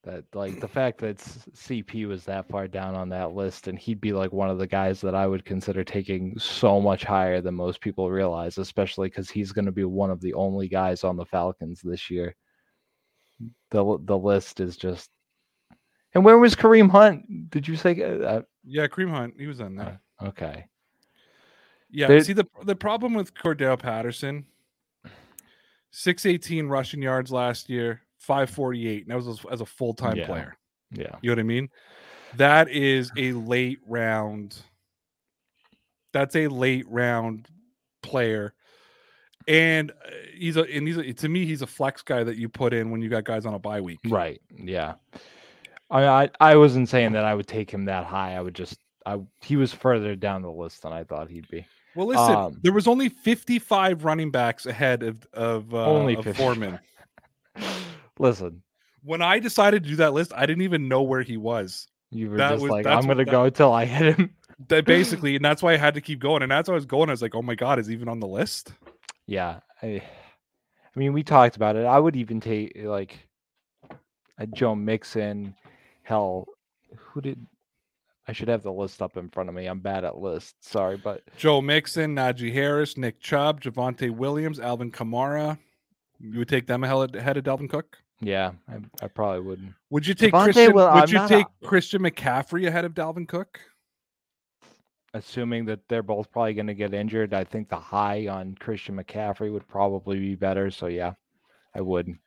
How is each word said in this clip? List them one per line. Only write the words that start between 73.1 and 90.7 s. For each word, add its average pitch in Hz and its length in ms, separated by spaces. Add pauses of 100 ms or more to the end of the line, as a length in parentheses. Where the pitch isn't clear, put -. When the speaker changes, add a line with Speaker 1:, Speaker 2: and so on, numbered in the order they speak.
Speaker 1:
a 107 100
Joe 110 280
Mixon. 104 800 (480)
Hell, 95 420 (500)
who - 260
did, 131 220 (840)
I 110 60
should 110 160
have 113 120
the 98 100
list 95 300
up 92 160
in 90 120
front 92 200
of 87 60
me. 92 100
I'm 92 140
bad 95 260
at - 140
lists. 90 340 (160)
Sorry, 98 280
but 101 260 (140)
Speaker 2:
Joe 151 220
Mixon, 151 560
Najee 123 380
Harris, 147 440
Nick 120 220
Chubb, 147 420
Javonte 127 500
Williams, 143 480
Alvin 120 320
Kamara. 143 640 (640)
You 110 180
would 120 120
take 127 180
them 127 160
ahead, 131 320
ahead 139 220
of 135 80
Dalvin 135 240
Cook? - 280 (220)
Speaker 1:
Yeah, 95 320 (180)
I, 117 60 (260)
I 104 60
probably 98 340
wouldn't. 95 320 (160)
Speaker 2:
Would 147 160
you 190 80
take 208 200
Speaker 1:
Javonte 180 100
Speaker 2:
Christian, 220 300